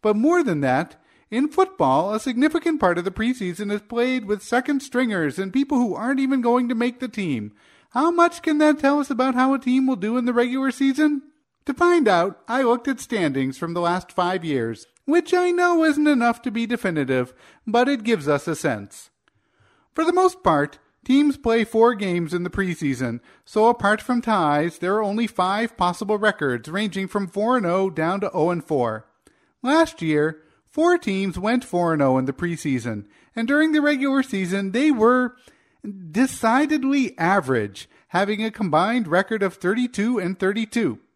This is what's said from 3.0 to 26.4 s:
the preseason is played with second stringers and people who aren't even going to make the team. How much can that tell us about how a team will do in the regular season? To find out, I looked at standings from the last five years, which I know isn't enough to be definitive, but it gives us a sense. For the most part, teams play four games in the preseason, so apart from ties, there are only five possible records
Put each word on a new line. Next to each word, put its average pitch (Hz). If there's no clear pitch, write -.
the 196
preseason 208
is 208
played 240
with 202
second 254
stringers 196
and 190
people 269
who 226
aren't 254
even 269
going 240
to 247
make 240
the 254
team. 135
How 302
much 339
can 311
that 302
tell 285
us 277
about 254
how 262
a 269
team 262
will 262
do 214
in 240
the 247
regular 254
season? 277
To 285
find 349
out, 185
I 262
looked 233
at 254
standings 135
from 170
the 175
last 175
five 180
years, 120
which 330
I 359
know 349
isn't 302
enough 240
to 254
be 233
definitive, 143
but 233
it 269
gives 202
us 147
a 165
sense. 113
For 320
the 330
most 359
part, 147
teams 277
play 226
four 226
games 175
in 175
the 175
preseason, 139
so 220
apart 214
from 240
ties, 165
there 185
are 220
only 208
five 202
possible 190
records 147